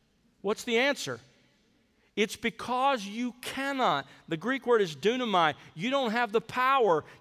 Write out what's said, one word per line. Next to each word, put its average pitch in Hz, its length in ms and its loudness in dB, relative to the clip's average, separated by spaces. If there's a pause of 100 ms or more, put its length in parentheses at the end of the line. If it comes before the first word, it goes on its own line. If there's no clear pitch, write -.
(420)
What's 214 220 -4
the 226 140 0
answer? 240 420 -2 (960)
It's 208 200 0
because 247 680 -2
you 233 340 -6
cannot. 254 680 -2 (220)
The 165 80 -4
Greek 240 300 -4
word 233 160 4
is 165 120 -2
dunamai. 185 600 2 (200)
You 190 160 -4
don't 269 200 0
have 233 220 -2
the 220 80 2
power. 240 640 2 (160)